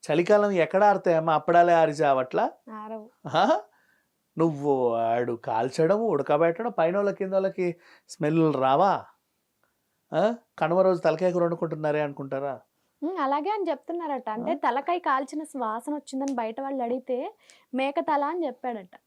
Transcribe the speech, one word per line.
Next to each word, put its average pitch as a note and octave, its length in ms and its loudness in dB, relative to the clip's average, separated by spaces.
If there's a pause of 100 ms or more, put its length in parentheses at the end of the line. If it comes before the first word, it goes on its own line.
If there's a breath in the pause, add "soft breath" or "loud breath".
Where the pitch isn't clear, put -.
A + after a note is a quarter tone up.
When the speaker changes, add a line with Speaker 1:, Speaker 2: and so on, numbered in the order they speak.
Speaker 1:
చలికాలం G3+ 480 2
ఎక్కడ F#3 340 2
ఆరుతాయమ్మా, E3+ 500 2
అప్పడాలే E3+ 380 4
ఆరి D#3+ 200 4
చావట్లా? C#3+ 600 0 (200)
Speaker 2:
ఆరవు. A3 380 -14 (160)
Speaker 1:
ఆ? G3 340 2 (760)
నువ్వు C#3 560 2
ఆడు A#2 380 0
కాల్చడం, C3+ 640 0
ఉడకబెట్టడం, E3+ 840 0
పైన E3+ 180 2
వాళ్ళకి G3+ 200 0
కింద F#3+ 160 -6
వాళ్ళకి F#3+ 440 -2 (320 soft breath)
స్మెల్ D#3 460 0
రావా? C3+ 500 2 (1080)
ఆ? G3+ 200 2 (240)
కనుమ E3 220 2
రోజు F#3 200 4
తలకాయ E3+ 320 2
కూర F3 120 2
వండుకుంటున్నారే D#3 560 -2
అనుకుంటారా? C#3 600 -6 (420)
Speaker 2:
ఉమ్, F4 140 -4
అలాగే D4 340 -2
అని G4+ 200 -2
చెప్తున్నారట. D4 580 -6
అంటే A#3 240 -4
Speaker 1:
ఆ? - 20 0
Speaker 2:
తలకాయ C#4+ 440 -2
కాల్చిన D4 460 -4
సువాసన A#3 500 -6
వచ్చిందని C#4 400 -6
బయట A3+ 260 -6
వాళ్ళు C4+ 220 -6
అడిగితే B3+ 520 -6 (400 soft breath)
మేక C4+ 260 -2
తల C#4+ 240 0
అని E4 220 -4
చెప్పాడట. A#3+ 440 -8 (160)